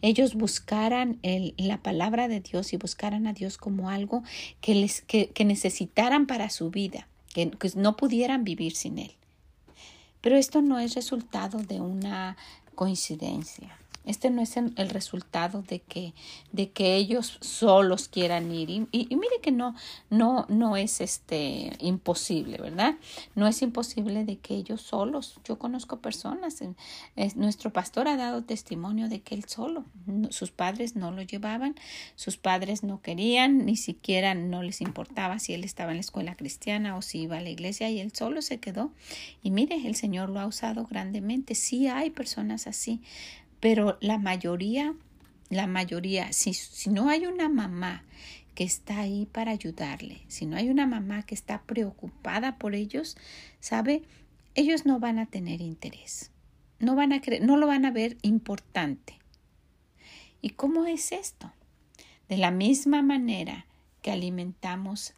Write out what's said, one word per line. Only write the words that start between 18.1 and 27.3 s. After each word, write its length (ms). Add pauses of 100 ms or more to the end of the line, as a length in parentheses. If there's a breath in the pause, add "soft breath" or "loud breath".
ir. 160
Y, 220
y, 180
y 60
mire 260
que 100
no, 220 (380 loud breath)
no, 360
no 300
es, 240
este, 800
imposible, 800
¿verdad? 380 (360 loud breath)
No 140
es 160
imposible 600
de 140
que 160
ellos 300
solos. 600
Yo 140
conozco 440
personas, 600
en, 140 (400 loud breath)
es, 200